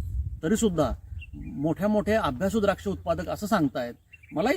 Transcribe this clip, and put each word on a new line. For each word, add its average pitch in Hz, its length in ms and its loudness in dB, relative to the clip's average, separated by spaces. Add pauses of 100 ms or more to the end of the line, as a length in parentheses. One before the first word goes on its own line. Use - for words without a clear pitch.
(420)
तरीसुद्धा 165 500 2 (420)
मोठ्या 156 540 -2
मोठ्या 214 340 2
अभ्यासू 180 380 0
द्राक्ष 202 280 2
उत्पादक 170 400 -2
असं 208 180 -4
सांगतायत, 143 480 2 (380)
मलाही 202 240 2